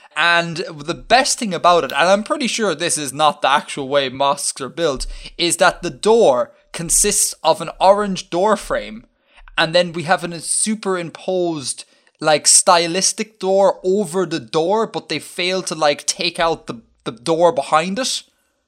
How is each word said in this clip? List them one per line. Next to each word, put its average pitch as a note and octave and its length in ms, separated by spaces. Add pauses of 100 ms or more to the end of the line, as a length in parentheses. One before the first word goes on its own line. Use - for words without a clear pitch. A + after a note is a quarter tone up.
(180)
And E3+ 400
the E3 380
best - 420
thing G3+ 160
about E3+ 300
it, C3 80
and C#3+ 180
I'm G3+ 140
pretty D4+ 240
sure G3+ 260
this D#3 240
is C#3 160
not D3 300
the C#3 60
actual C#3+ 380
way C#3 220
mosques C#3 520
are B2+ 60
built, C#3 380 (320)
is E3 200
that F3+ 260
the E3+ 80
door D#3 600 (180)
consists - 600 (100)
of D3 180
an D#3 80 (120)
orange G3 480
door F#3+ 260
frame, A2 500 (520)
and D#3+ 160
then F3+ 180
we E3 120
have E3+ 200
a E3+ 160
superimposed, F3+ 1400 (360)
like, D3+ 280
stylistic F3+ 920
door F#3+ 440
over F#3 420
the D#3 140
door, E3+ 480
but - 220
they D3+ 100
fail F3+ 440
to, F#3 100
like, D3+ 320
take F3 340
out E3 280
the, A#2 140 (240)
the D3+ 60
door D#3+ 420
behind D#3+ 440
it. - 260 (440)